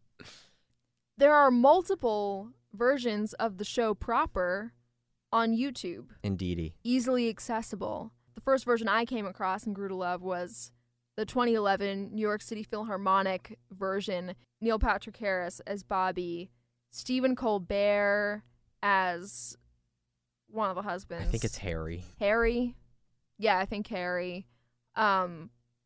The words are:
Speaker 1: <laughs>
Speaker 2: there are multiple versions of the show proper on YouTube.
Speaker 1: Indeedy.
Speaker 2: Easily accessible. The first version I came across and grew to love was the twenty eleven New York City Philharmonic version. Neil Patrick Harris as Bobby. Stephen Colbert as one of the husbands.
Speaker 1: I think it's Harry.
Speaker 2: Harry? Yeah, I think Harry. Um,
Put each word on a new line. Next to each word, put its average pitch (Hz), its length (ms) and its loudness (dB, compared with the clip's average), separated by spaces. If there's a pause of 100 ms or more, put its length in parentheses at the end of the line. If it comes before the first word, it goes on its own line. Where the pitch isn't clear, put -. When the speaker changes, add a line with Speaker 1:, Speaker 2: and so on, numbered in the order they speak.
(520)
Speaker 1:
<laughs> - 680 -20
Speaker 2:
there 294 160 8
are 285 160 10
multiple 240 1000 4 (220)
versions 233 640 0
of 208 240 -4
the 208 60 -4
show 220 300 0
proper 202 760 -2 (600)
on 226 240 4
YouTube. 226 500 -4 (160)
Speaker 1:
Indeedy. 90 520 -2 (100)
Speaker 2:
Easily 247 440 2
accessible. - 840 -6 (220)
The - 60 -18
first 269 240 2
version 233 240 2
I 220 160 2
came 233 220 -4
across 190 380 -4
and 208 100 -4
grew 196 140 -6
to 190 80 -6
love 180 260 -4
was 180 480 -6 (460)
the 214 100 -4
twenty 240 280 2
eleven 196 600 0
New 214 80 -4
York 208 200 0
City 214 200 -8
Philharmonic 196 960 -2 (120)
version. 190 640 -4 (260)
Neil 220 180 0
Patrick 208 380 -2
Harris 185 500 -4
as 196 160 -6
Bobby. 185 680 -4 (400)
Stephen 254 460 0
Colbert 202 1080 0 (380)
as 190 760 0 (920)
one 214 220 -2
of 180 60 -6
the 185 60 -6
husbands. 180 460 -6
Speaker 1:
I - 20 2
think - 140 0
it's - 140 -4
Harry. 85 460 -6 (160)
Speaker 2:
Harry? 233 540 2 (640)
Yeah, 202 200 4
I 190 80 0
think 202 220 -6
Harry. 180 580 -6 (500)
Um, 185 540 0 (360)